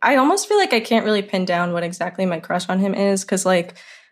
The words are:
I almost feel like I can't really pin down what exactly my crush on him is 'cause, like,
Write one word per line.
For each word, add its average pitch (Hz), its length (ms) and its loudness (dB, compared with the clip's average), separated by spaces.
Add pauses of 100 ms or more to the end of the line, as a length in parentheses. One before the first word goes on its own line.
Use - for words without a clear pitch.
I 269 140 4
almost 330 300 2
feel 415 120 2
like 381 140 2
I 233 60 4
can't 220 240 0
really 208 200 0
pin 190 200 -2
down 175 300 -2
what 170 80 -2
exactly 175 460 -6
my 170 120 -2
crush 175 300 -4
on 185 80 0
him 196 160 0
is 196 320 0
'cause, 190 220 -2
like, 175 260 0 (380)